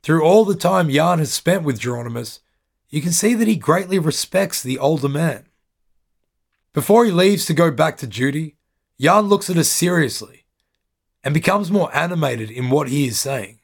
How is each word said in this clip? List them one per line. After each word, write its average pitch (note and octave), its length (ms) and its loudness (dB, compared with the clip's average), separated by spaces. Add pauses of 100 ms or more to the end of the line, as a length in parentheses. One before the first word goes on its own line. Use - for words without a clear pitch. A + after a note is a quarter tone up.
Through D#3+ 220 2
all G3 200 6
the G3 120 0
time F3+ 340 0
Jan D#3+ 300 2
has D3 120 -2
spent F3 320 -2
with C3 160 -2
Geronimus, A#2+ 600 -8 (500)
you D3+ 120 -4
can E3+ 100 -2
see G#3+ 240 0
that A3 120 0
he G#3+ 80 2
greatly F#3 440 0
respects F#3 640 -2
the B2+ 180 -6
older C#3+ 300 0
man. D3 360 -4 (1300)
Before A3 320 4
he G#3 60 2
leaves F#3 340 2
to E3+ 80 -2
go E3 160 4
back D3+ 280 -2
to B2+ 100 -12
duty, C#3 500 -4 (420)
Jan G3 280 4
looks G3 220 0
at F3 80 0
us D#3+ 120 2
seriously E3+ 760 -2 (800)
and C#3+ 100 -4
becomes F#3 360 0
more F3+ 260 0
animated C#3+ 540 -2
in B2 220 -4
what C#3+ 180 0
he C#3 180 0
is A2 120 -4
saying. C3 440 -8